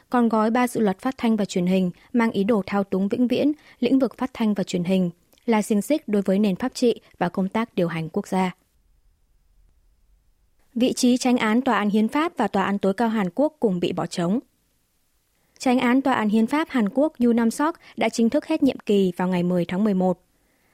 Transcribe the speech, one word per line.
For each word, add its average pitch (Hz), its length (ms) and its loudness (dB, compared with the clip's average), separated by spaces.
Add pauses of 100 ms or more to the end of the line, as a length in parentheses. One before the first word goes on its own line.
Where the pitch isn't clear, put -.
(100)
còn 240 180 2
gói 220 220 2
ba 247 180 0
dự 247 120 -4
luật 196 180 0
phát 262 200 -4
thanh 226 180 0
và 202 80 0
truyền 180 220 -2
hình 185 240 2 (220)
mang 226 180 2
ý 196 140 -2
đồ 208 220 0
thao 202 180 -2
túng 196 240 -2
vĩnh 247 200 0
viễn 277 240 0 (280)
lĩnh 240 180 2
vực 262 200 -2
phát 254 160 -6
thanh 214 200 0
và 185 100 -2
truyền 180 200 -4
hình, 185 260 0 (360)
là 214 160 2
xiềng 202 200 0
xích - 260 -2
đối 208 140 0
với 190 160 2
nền 202 180 2
pháp 254 180 -6
trị 233 260 0 (180)
và 175 100 0
công 190 200 -2
tác 226 260 -4
điều 175 140 0
hành 160 200 -6
quốc 202 200 -6
gia. 185 220 -2 (2250)
Vị 247 180 2
trí 247 240 2
chánh 247 200 2
án 220 260 2
Tòa 233 160 0
án 208 120 0
Hiến 220 180 2
pháp 311 280 -2
và 208 120 0
Tòa 190 160 0
án 196 140 -2
Tối 196 160 0
cao 226 140 0
Hàn 214 260 -2
Quốc 302 260 0
cùng 185 200 0
bị 180 120 -2
bỏ 165 140 -6
trống. 185 340 -2 (1200)
Chánh 254 200 2
án 254 240 2
Tòa 262 120 2
án 214 140 0
Hiến 220 180 2
pháp 302 240 -2
Hàn 220 180 0
Quốc 294 300 0
Yu 240 140 2
Nam 233 180 2
Sok 302 260 -2 (200)
đã 220 120 -2
chính 226 220 0
thức 302 160 -2
hết 311 160 -2
nhiệm - 160 -2
kỳ 196 380 0
vào 180 120 -2
ngày 180 140 0
mười 180 220 0
tháng 185 200 -2
mười 208 100 2
một. 185 300 0 (500)